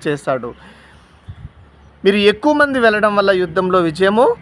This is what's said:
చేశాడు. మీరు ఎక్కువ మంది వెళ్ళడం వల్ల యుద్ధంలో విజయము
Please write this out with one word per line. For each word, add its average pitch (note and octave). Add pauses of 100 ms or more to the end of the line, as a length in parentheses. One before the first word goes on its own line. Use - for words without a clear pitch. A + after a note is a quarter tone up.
చేశాడు. C3 (1500)
మీరు G3+
ఎక్కువ G#3
మంది C#4+
వెళ్ళడం G#3+
వల్ల G3
యుద్ధంలో F#3
విజయము F#3+